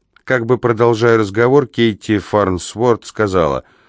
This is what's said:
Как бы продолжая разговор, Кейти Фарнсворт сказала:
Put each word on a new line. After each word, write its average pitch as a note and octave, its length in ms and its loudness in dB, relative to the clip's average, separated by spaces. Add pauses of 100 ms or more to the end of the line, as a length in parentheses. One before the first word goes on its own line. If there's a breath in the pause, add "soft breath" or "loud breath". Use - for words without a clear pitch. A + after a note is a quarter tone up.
(240)
Как A#2+ 220 -2
бы B2 120 0
продолжая A2+ 600 2
разговор, A#2 480 2
Кейти A2 540 -2
Фарнсворт G#2 840 -2
сказала: F2 580 -2 (260 soft breath)